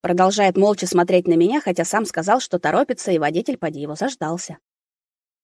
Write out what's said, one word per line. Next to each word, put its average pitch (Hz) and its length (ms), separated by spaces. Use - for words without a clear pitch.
Продолжает 185 560
молча 196 300
смотреть 180 400
на 170 80
меня, 196 260
хотя 175 240
сам 214 200
сказал, 202 340
что - 180
торопится, 190 540
и 165 80
водитель 165 380
поди 156 220
его 151 160
заждался. 175 640